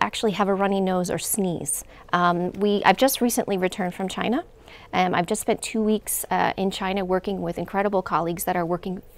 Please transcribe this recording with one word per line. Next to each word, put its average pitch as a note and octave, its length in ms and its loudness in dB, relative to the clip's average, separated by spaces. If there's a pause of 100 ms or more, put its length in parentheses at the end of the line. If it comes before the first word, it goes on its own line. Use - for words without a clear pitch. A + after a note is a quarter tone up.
actually G#3 320 -2
have F#3+ 140 2
a G3 60 2
runny G3 280 2
nose F#3 280 0
or - 80 0
sneeze. - 640 -2 (300)
Um, F3 380 2
we, G3+ 340 0
I've - 120 8
just C4+ 240 2
recently A#3 360 0
returned F3+ 380 -2
from F#3+ 120 -4
China. A3 360 -2 (500)
Um, F#3 220 2
I've F3 100 2
just G#3+ 160 -2
spent - 200 0
two - 200 -2
weeks, G#3+ 480 0
uh, F#3 260 2
in G3 140 0
China F#3+ 340 -2
working F#3 380 -2
with E3+ 160 -4
incredible G3 440 0
colleagues E3 420 -2
that F3+ 120 0
are F3 100 0
working F3+ 360 -4 (160)